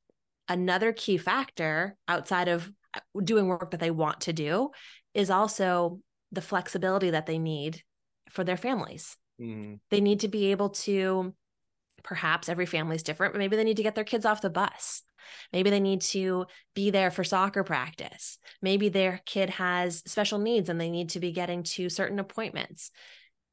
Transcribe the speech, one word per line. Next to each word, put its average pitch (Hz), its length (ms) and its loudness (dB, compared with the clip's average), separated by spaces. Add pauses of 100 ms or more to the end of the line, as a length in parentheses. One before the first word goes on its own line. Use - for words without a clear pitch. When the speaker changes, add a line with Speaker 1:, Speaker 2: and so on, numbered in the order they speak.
(500)
Speaker 1:
another 185 420 4
key 220 260 2
factor 180 800 0 (120)
outside 175 420 0
of 170 200 0 (540)
doing 202 240 4
work 175 240 -2
that 170 80 -4
they 165 120 0
want 156 300 0
to 175 120 -4
do 165 380 0 (420)
is 196 160 2
also 185 680 2 (320)
the 185 100 -6
flexibility 185 720 0
that 160 140 0
they 160 140 -2
need 156 420 -4 (480)
for - 140 -4
their 175 140 0
families. - 600 -4 (240)
Speaker 2:
Mm-hmm. 107 340 -8 (140)
Speaker 1:
They 208 120 6
need 202 200 6
to 220 60 0
be 196 240 2
able 196 180 2
to, 190 640 0 (680)
perhaps 165 440 -2
every 170 180 0
family 160 300 -2
is 160 80 -4
different, 160 300 -2
but 202 60 -2
maybe 196 160 2
they 220 80 2
need 220 140 2
to 220 60 0
get 214 120 0
their 214 80 -2
kids 220 220 0
off 214 160 2
the 196 80 0
bus. - 520 -2 (500)
Maybe 185 180 4
they 202 100 4
need 196 220 2
to 185 440 0 (280)
be 196 180 2
there 190 200 4
for 180 120 -2
soccer 196 400 2
practice. - 760 -4 (240)
Maybe 202 280 4
their 185 360 0
kid 190 260 0
has 180 540 -2
special 208 340 -2
needs 208 300 2
and 170 100 -2
they 165 100 -2
need 170 200 -2
to 175 100 -6
be 175 120 -4
getting 175 320 -4
to 180 260 -4
certain 196 300 -2
appointments. - 720 -6 (600)